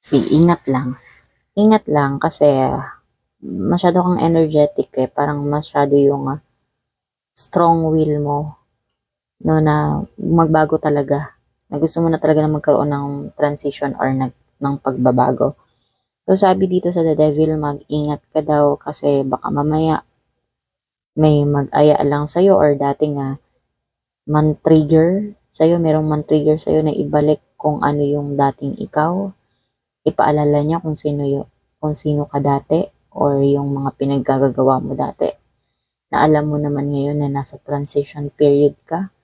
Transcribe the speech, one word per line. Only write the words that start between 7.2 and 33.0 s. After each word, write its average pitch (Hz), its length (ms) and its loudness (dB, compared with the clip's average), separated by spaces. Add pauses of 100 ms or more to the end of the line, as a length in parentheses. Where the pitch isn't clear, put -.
strong 165 560 0
will 151 320 0
mo, 147 320 -4 (880)
no, 160 160 2
na 151 560 0
magbago 156 640 2
talaga. 143 560 -2 (320)
Na 147 160 -6
gusto 160 160 -4
mo 165 80 0
na 160 160 -2
talaga 156 240 0
na 156 80 0
magkaroon 147 320 2
ng 143 200 -4 (280)
transition 143 640 -6
or 135 160 -2
nag-, 131 240 -4 (240)
ng 139 160 -4
pagbabago. 127 800 0 (640)
So, 190 160 0
sabi 190 320 2
dito 180 240 -2
sa 175 80 0
The 156 160 0
Devil, 156 400 2
mag-ingat 147 720 -4
ka 151 160 -2
daw 147 320 2
kasi 143 480 -2
baka - 240 -4
mamaya 156 560 0 (1120)
may 151 240 4
mag-aya 147 640 2
lang 147 240 -2
sa'yo 190 240 4
or 147 240 2
dating, 143 400 -2
ah, 139 240 -6 (880)
man-trigger 156 1040 2 (160)
sa'yo, 170 320 2
merong 156 240 2
man-trigger 151 560 0
sa'yo 156 240 0
na 151 80 0
ibalik 151 480 0 (160)
kung 147 240 -2
ano 147 240 0
yung 143 320 -4
dating 139 400 -2
ikaw. 180 560 -4 (720)
Ipaalala 147 560 0
niya 156 160 -2
kung 156 160 -6
sino 143 320 -4
yu-, 139 240 -4 (320)
kung 151 160 -4
sino 147 320 -4
ka 143 80 -4
dati 139 400 0 (400)